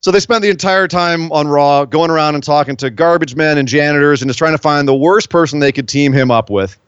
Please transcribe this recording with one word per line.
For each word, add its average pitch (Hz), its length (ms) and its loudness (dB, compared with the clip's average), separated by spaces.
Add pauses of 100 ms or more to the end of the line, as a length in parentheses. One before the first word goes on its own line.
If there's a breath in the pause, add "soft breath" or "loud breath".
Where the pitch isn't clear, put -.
So - 80 -2
they 196 100 2
spent 226 220 -2
the 202 80 0
entire 190 360 0
time 170 460 -2
on 151 160 0
Raw 143 380 2
going 160 240 0
around 151 240 0
and 143 100 -6
talking 143 320 0
to 131 140 -6
garbage 160 460 0
men 156 200 0
and 139 100 0
janitors 147 540 2
and 135 80 -4
just 123 100 -4
trying 160 140 0
to 151 60 -2
find 147 280 0
the 135 80 2
worst 175 360 0
person 147 300 0
they 143 120 2
could 131 160 -6
team 139 240 0
him 131 180 2
up 113 200 0
with. 98 380 -4